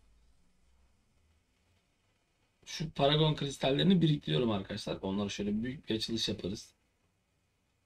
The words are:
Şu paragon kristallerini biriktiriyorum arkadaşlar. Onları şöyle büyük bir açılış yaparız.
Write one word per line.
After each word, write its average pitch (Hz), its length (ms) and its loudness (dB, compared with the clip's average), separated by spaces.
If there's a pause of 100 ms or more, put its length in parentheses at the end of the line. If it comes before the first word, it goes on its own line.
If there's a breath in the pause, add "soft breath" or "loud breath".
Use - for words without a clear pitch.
(2750)
Şu - 260 -8
paragon 151 440 4
kristallerini 147 640 2
biriktiriyorum 151 500 2
arkadaşlar. 101 500 -4
Onları 98 280 -2
şöyle 104 340 -4
büyük 127 260 -8
bir 110 60 0
açılış 113 340 -4
yaparız. - 460 -8 (1120)